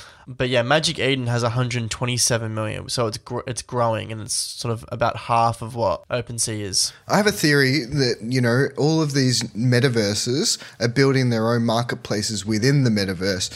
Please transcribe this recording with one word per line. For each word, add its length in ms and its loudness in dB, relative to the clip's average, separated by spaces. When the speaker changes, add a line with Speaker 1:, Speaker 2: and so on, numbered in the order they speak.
Speaker 1:
But 200 -2
yeah, 120 4
Magic 380 2
Eden 280 0
has 140 0
a 100 0
hundred 380 -2
twenty-seven 640 0
million. 360 -6
So 180 0
it's 100 -6
gr-, 300 -8
it's 140 -6
growing, 500 -2
and 80 -10
it's 140 -8
sort 400 -4
of 160 -8
about 260 -2
half 460 0
of 120 -10
what 360 -2
OpenSea 500 -4
is. 320 -2
Speaker 2:
I 80 2
have 120 4
a 40 4
theory 540 2
that, 360 0
you 200 0
know, 260 2
all 240 2
of 120 -2
these 300 2
metaverses 1080 2
are 80 2
building 400 4
their 240 2
own 120 2
marketplaces 800 -2
within 380 2
the 60 4
metaverse. 680 -2